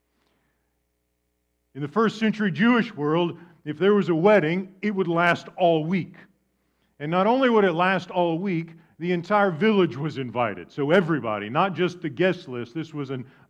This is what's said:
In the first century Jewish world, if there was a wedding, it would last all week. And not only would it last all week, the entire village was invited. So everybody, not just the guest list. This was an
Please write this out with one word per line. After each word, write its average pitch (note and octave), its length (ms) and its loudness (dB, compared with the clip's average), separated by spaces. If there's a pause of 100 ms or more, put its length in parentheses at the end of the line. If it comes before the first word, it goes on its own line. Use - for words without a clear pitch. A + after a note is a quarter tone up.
(1700)
In C3+ 80 -10
the D3 60 -6
first G#3+ 320 0
century G#3+ 320 0
Jewish A3 420 2
world, D#3 460 -2 (260)
if D3 120 -8
there G3 180 4
was F3+ 140 2
a E3+ 60 2
wedding, F#3 680 2
it G#3 120 -4
would F#3+ 140 -2
last E3+ 400 0 (100)
all E3+ 260 2
week. E3 320 -4 (840)
And D3 100 -8
not F#3 180 2
only B3+ 220 2
would G#3+ 160 4
it F3 80 2
last F3+ 380 0
all F3 260 0
week, E3+ 380 -6 (240)
the F3 140 -2
entire G3+ 360 2
village F3+ 460 0
was C#3+ 220 -8
invited. A2+ 540 -4
So D3 200 -2
everybody, A#2 580 0
not E3+ 240 0
just F3 280 -4
the E3 80 -8
guest F3 400 -2
list. A#2+ 240 -10
This D#3+ 200 -10
was C#3 180 -8
an B2+ 140 -8 (240)